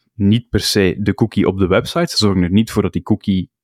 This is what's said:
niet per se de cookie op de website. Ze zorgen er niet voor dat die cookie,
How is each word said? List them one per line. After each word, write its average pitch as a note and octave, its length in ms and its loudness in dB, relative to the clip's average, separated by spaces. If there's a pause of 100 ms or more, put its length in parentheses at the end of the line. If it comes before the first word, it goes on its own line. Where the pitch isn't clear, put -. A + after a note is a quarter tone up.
(140)
niet G#2+ 360 0
per G#2+ 100 0
se F#2+ 400 0
de G#2 140 0
cookie G#2 340 0
op F#2+ 120 -2
de F#2+ 80 2
website. B2+ 420 -2
Ze - 80 -6
zorgen G2 260 2
er E2+ 80 -2
niet G#2+ 200 2
voor G#2+ 100 0
dat F#2 120 -4
die E2+ 100 -6
cookie, G2 460 -2 (140)